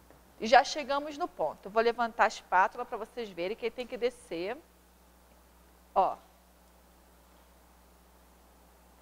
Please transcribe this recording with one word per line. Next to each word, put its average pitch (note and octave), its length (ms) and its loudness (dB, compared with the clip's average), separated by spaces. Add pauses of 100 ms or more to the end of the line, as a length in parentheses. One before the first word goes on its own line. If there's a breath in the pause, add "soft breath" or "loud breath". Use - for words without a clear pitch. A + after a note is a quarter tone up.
(420)
já B3 220 6
chegamos C#4+ 560 -6
no F4 80 -2
ponto. D#3 400 -6
Eu F#3+ 40 -12
vou A3+ 120 2
levantar A#3 400 0
a G#3 60 6
espátula G#3+ 540 2
pra A#3+ 140 -8
vocês A3+ 320 -10
verem F3+ 260 -6
que A#3 120 -8
ele A3+ 80 -6
tem B3 100 -8
que B3 100 -10
descer. A3+ 600 -6 (1400)
Ó. F3+ 240 2 (2750)